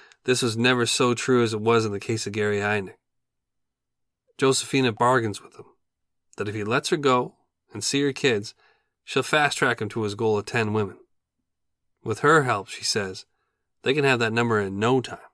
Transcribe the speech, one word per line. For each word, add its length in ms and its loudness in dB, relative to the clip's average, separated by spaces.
This 180 2
was 140 0
never 300 2
so 280 2
true 300 2
as 80 0
it 80 -4
was 240 2
in 80 -4
the 80 -6
case 260 -6
of 60 -8
Gary 260 -2
Heidnik. 360 -2
Josephina 520 2
bargains 500 0
with 160 -20
him 100 -20
that 120 -6
if 60 -8
he 100 -4
lets 240 -2
her 80 0
go 380 2
and 120 -10
see 180 0
her 100 0
kids, 420 -2
she'll 180 -2
fast-track 580 0
him 100 -4
to 120 -4
his 140 -4
goal 200 0
of 100 -4
ten 260 0
women. 240 -2
With 180 -6
her 220 6
help, 260 -2
she 140 -14
says, 420 -4
they 100 0
can 120 0
have 160 4
that 120 0
number 280 2
in 180 -4
no 240 2
time. 160 -10